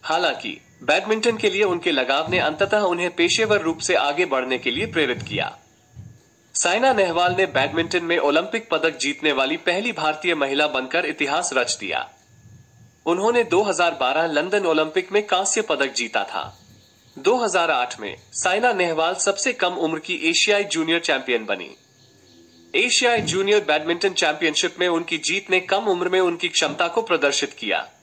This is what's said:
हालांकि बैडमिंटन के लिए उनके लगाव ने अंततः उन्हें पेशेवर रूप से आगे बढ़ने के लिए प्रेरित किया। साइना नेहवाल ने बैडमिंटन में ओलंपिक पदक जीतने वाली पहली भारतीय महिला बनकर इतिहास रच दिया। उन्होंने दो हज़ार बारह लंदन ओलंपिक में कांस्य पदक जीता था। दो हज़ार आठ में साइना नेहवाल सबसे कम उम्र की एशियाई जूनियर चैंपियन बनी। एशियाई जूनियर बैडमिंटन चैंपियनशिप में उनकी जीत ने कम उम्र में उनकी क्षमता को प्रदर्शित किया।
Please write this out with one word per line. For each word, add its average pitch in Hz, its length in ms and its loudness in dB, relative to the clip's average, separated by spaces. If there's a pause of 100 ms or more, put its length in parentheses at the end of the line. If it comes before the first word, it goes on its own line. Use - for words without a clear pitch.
हालांकि 156 580 -2 (220)
बैडमिंटन 214 540 2
के 214 140 2
लिए 202 140 2
उनके 175 280 0
लगाव 139 380 0
ने 180 80 0
अंततः 175 420 2
उन्हें 175 360 0
पेशेवर 202 440 2
रूप 165 180 -2
से - 160 0
आगे 147 300 2
बढ़ने 131 340 -2
के 123 120 -2
लिए 160 160 -4
प्रेरित 139 360 -2
किया। - 360 -6 (960)
साइना 226 380 2
नेहवाल 180 460 2
ने 190 80 4
बैडमिंटन 165 580 0
में 170 140 0
ओलंपिक 165 520 0
पदक 160 280 0
जीतने 143 340 -2
वाली 135 240 0
पहली 190 360 -2
भारतीय 156 420 -2
महिला 143 320 0
बनकर 135 400 -2
इतिहास 147 460 -2
रच 127 280 0
दिया। 78 300 -6 (960)
उन्होंने 214 380 2
दो 185 180 2
हज़ार 180 280 2 (100)
बारह 143 260 2
लंदन 180 400 0
ओलंपिक 160 460 0
में 208 140 2
कांस्य 202 360 0
पदक 139 300 0
जीता 110 320 -2
था। - 340 -8 (600)
दो 220 180 2
हज़ार 185 340 2
आठ 123 300 -2
में 104 160 -8 (160)
साइना 220 400 2
नेहवाल 170 420 0
सबसे 196 380 0
कम 180 220 0
उम्र 160 240 -2
की 175 160 -6
एशियाई 170 500 2
जूनियर 160 360 0
चैंपियन 127 460 0
बनी। 95 300 -6 (1000)
एशियाई 240 460 2
जूनियर 196 440 0
बैडमिंटन 165 460 0
चैंपियनशिप 165 680 0
में 180 80 2
उनकी 170 300 -2
जीत 185 320 -4
ने 185 100 2
कम 196 240 -2
उम्र 180 240 0
में 185 120 2
उनकी 170 280 0
क्षमता 165 400 0
को 226 140 0
प्रदर्शित 143 500 0
किया। 92 360 -4 (140)